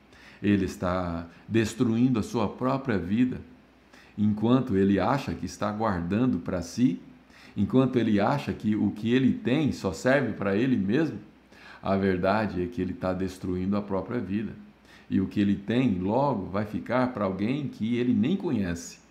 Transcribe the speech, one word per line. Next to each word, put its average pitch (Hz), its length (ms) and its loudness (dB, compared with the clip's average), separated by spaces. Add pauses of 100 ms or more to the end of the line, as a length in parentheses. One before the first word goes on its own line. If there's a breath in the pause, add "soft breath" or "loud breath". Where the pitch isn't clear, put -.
(420 loud breath)
ele 101 240 4
está 87 600 -4 (220 loud breath)
destruindo 113 720 2
a 98 40 2
sua 107 260 -2
própria 127 480 -2
vida, 101 420 0 (760 loud breath)
enquanto 107 580 2
ele 98 240 4
acha 113 340 0
que - 120 -10
está 104 260 -6
guardando 104 680 0
para 85 240 -4
si, 123 380 0 (560 loud breath)
enquanto 127 400 2
ele 107 240 2
acha 123 320 0
que 107 240 0
o 104 160 0
que 113 220 -2
ele 127 180 6
tem 127 400 0
só 95 220 -2
serve 127 400 2
para 101 240 0
ele 123 180 2
mesmo, 110 420 0 (640 loud breath)
a 95 140 0
verdade 95 680 2
é 87 60 0
que - 140 -4
ele 90 100 -2
está 92 220 -2
destruindo 92 640 -2
a 101 40 -2
própria 101 380 -4
vida. 101 320 -4 (580 loud breath)
E 98 120 2
o 95 60 0
que - 120 -2
ele 101 160 4
tem, 113 420 0
logo, 104 500 0
vai 98 180 -4
ficar 123 480 -2
para 101 100 -4
alguém 107 460 -2
que 113 260 -4
ele 123 180 2
nem 120 220 2
conhece. 107 600 -4 (140)